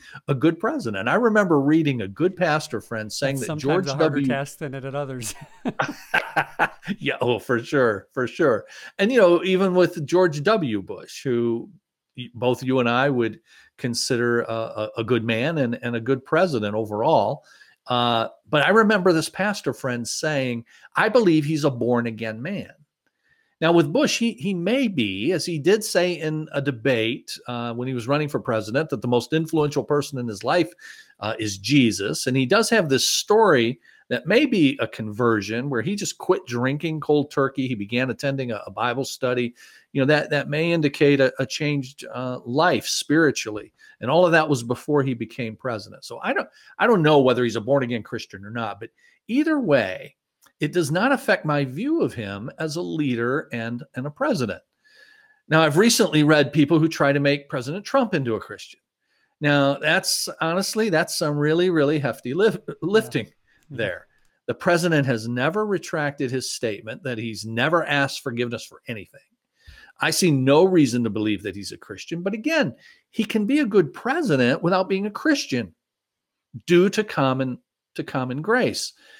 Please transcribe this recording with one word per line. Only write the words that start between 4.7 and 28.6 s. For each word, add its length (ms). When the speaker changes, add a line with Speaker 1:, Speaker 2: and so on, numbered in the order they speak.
Speaker 2:
it 120
at 100
others. 400
<laughs> 120
Speaker 1:
<laughs> 920
Yeah, 240
oh, 160
for 220
sure, 520
for 160
sure. 380
And, 140
you 80
know, 240
even 320
with 300
George 360
W. 400
Bush, 420
who 460
y-, 160
both 300
you 160
and 100
I 200
would 300
consider 640
a, 120
a, 440
a 60
good 200
man 360
and, 240
and 120
a 60
good 240
president 500
overall. 680
Uh, 420
but 160
I 40
remember 440
this 160
pastor 440
friend 340
saying, 580
"I 140
believe 360
he's 180
a 60
born-again 720
man." 300
Now, 100
with 220
Bush, 240
he, 160
he 220
may 320
be, 460
as 120
he 140
did 240
say 300
in 380
a 100
debate, 760
uh, 260
when 140
he 60
was 140
running 200
for 120
president, 500